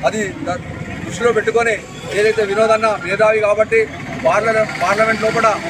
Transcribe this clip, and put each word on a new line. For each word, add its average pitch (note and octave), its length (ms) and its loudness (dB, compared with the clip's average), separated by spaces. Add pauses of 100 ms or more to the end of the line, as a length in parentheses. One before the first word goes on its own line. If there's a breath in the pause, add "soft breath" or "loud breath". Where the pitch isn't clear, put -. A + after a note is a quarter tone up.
అది G#3 160 0 (260)
ద-, F3 140 -6 (440)
దృష్టిలో - 280 -2
పెట్టుకొని A3 420 0 (440)
ఏదైతే G#3+ 320 2
వినోద్ A3 260 4
అన్న A3 120 2 (140)
మేధావి G#3+ 380 2
కాబట్టి G#3+ 400 2 (420)
పార్లమెంట్, G#3+ 500 2 (120)
పార్లమెంట్ G#3+ 420 2
లోపల A3 220 2 (220)